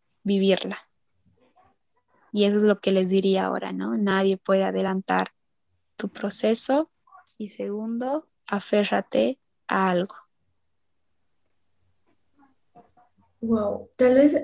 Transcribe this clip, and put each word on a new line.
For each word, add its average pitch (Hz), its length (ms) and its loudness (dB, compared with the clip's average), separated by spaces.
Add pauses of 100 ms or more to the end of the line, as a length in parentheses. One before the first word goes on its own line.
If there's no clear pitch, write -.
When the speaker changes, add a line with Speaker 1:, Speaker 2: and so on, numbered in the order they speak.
(240)
Speaker 1:
vivirla. 196 540 0 (1500)
Y 208 120 2
eso 202 120 2
es 208 60 2
lo 208 180 4
que 190 120 0
les 185 180 2
diría 190 360 2
ahora, 190 260 -6
¿no? 196 240 -6
Nadie 196 420 0
puede 190 260 0
adelantar 190 640 -2 (680)
tu - 120 -8
proceso. 226 840 0 (460)
Y 214 140 -12
segundo, 226 800 -8 (180)
aférrate 208 920 -2 (300)
a 190 220 0
algo. 180 240 -4 (3250)
Speaker 2:
Wow, 208 560 -2
tal 254 180 4
vez 294 300 6